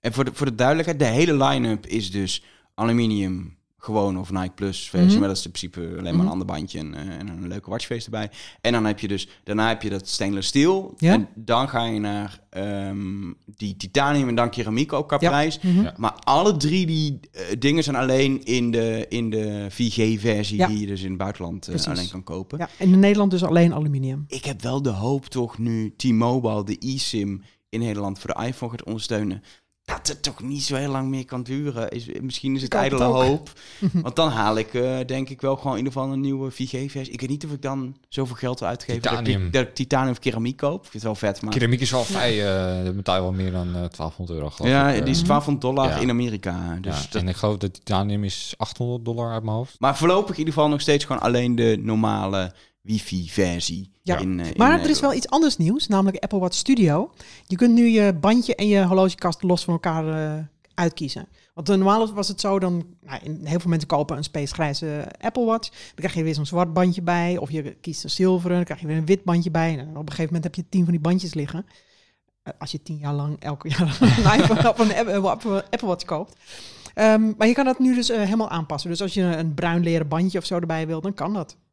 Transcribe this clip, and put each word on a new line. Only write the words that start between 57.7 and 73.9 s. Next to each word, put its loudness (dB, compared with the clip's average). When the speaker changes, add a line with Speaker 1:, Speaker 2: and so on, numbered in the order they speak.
Speaker 2:
nu 8
je 6
bandje 4
en 0
je 6
horlogekast 2
los 2
van 0
elkaar, -2
eh, -8
uitkiezen. -2
Want, -6
eh, 4
normaal 4
was -4
het -8
zo, 0
dan, 0
nou, -10
in, -8
heel 0
veel -2
mensen 0
kopen 0
een -8
spacegrijze -4
Apple -2
Watch. 0
Dan -20
krijg -6
je 0
weer 0
zo'n -4
zwart 0
bandje 2
bij. 0
Of -6
je -6
kiest -10
een -8
zilveren, 2
dan 2
krijg -8
je -8
weer -2
een 0
wit 4
bandje 2
bij. 0
En -10
op -12
een -8
gegeven -4
moment -2
heb -4
je -8
tien 2
van 4
die 2
bandjes 0
liggen. -6
Eh, -14
als -12
je -8
tien -10
jaar -4
lang -2
elke -8
jaar 0